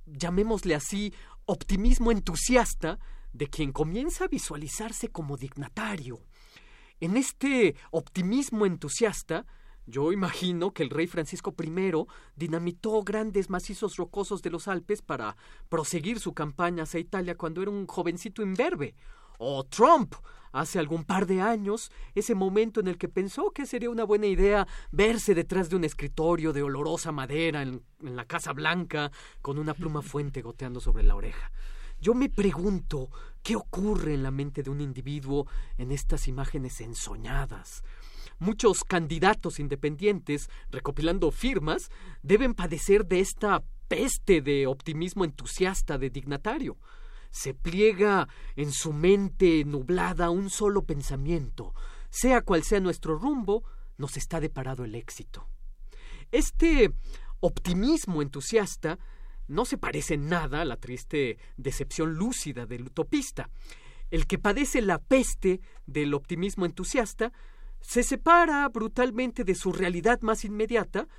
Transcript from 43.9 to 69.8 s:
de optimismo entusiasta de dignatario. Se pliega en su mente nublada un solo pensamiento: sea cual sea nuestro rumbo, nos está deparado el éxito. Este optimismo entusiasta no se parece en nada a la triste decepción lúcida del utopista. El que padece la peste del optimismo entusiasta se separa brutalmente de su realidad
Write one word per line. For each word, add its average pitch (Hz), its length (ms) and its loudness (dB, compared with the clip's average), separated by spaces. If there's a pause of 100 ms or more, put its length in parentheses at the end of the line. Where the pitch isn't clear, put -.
de 139 240 2
optimismo 165 580 -2
entusiasta 160 720 0
de 131 140 0
dignatario. 143 680 -4 (540)
Se - 240 -6
pliega 196 760 4 (280)
en 147 160 -2
su 156 200 -2
mente 175 720 6
nublada 170 640 0
un 190 200 0
solo 202 320 2
pensamiento: 143 920 -2 (380)
sea 247 320 4
cual 165 220 4
sea 202 160 4
nuestro 160 360 0
rumbo, 226 460 0 (340)
nos 139 200 -6
está 156 240 -4
deparado 131 440 -4
el 107 120 -8
éxito. - 520 -12 (840)
Este 233 600 6 (460)
optimismo 180 840 2
entusiasta 156 760 -2 (500)
no 175 160 0
se 254 120 -2
parece - 380 -2
en 147 140 -2
nada 156 320 0
a 170 40 0
la 120 120 -4
triste 127 600 -2 (180)
decepción 139 580 -2
lúcida 156 520 -4
del 120 180 -10
utopista. - 640 -4 (600)
El 156 160 4
que 196 120 0
padece 247 440 2
la 180 160 2
peste 190 600 2 (260)
del 143 280 0
optimismo 175 520 -2
entusiasta 220 640 -2 (480)
se - 220 2
separa 302 640 6
brutalmente 233 760 0
de 185 120 2
su 180 180 0
realidad 180 500 2